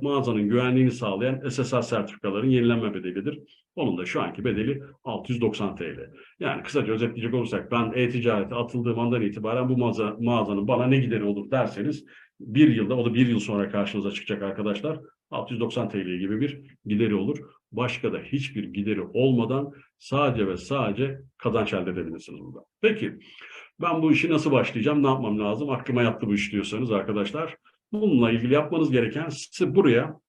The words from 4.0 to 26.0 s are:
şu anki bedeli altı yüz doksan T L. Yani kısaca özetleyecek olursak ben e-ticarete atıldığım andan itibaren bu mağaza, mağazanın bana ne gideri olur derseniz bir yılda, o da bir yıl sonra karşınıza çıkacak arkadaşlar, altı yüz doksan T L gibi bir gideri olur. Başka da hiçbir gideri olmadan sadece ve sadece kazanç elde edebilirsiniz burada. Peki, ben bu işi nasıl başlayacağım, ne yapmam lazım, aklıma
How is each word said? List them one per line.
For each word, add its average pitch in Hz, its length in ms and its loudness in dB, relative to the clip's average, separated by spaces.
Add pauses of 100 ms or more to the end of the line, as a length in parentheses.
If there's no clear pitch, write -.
şu 135 160 -4
anki 90 220 -6
bedeli 120 380 -2 (220)
altı - 280 -6
yüz 117 80 -2
doksan 107 360 -2
T 87 80 -8
L. 76 140 -8 (420)
Yani 113 220 -4
kısaca 110 300 0
özetleyecek 113 420 -2
olursak 113 380 -2
ben 117 220 0
e-ticarete 120 600 0
atıldığım 120 440 -2
andan 120 240 0
itibaren 110 460 -2
bu 127 80 2
mağaza, 107 440 0
mağazanın 107 480 0
bana 123 180 2
ne 135 120 6
gideri 113 260 0
olur 101 260 -4
derseniz 131 540 -2 (360)
bir 117 280 6
yılda, 123 280 2
o 120 80 0
da 117 100 0
bir 127 120 6
yıl 117 120 2
sonra 101 300 0
karşınıza 101 420 -2
çıkacak 98 320 -6
arkadaşlar, 104 580 -4 (300)
altı 117 240 -6
yüz 110 60 -4
doksan 104 280 -2
T 98 160 -4
L 90 140 -4
gibi 98 220 -2
bir 139 200 -2 (260)
gideri 104 280 2
olur. 101 240 -2 (340)
Başka 117 400 -2
da - 60 -4
hiçbir - 460 -4
gideri 101 360 -2
olmadan 127 720 2 (260)
sadece 127 480 0
ve 90 100 -2
sadece 131 640 -2 (200)
kazanç 110 340 0
elde 92 180 -2
edebilirsiniz 85 500 -8
burada. - 240 -18 (160)
Peki, 214 320 2 (680)
ben 160 220 0
bu 156 100 6
işi - 180 4
nasıl 156 220 2
başlayacağım, 131 500 2
ne 139 40 6
yapmam 120 320 2
lazım, 107 320 -2
aklıma 123 320 0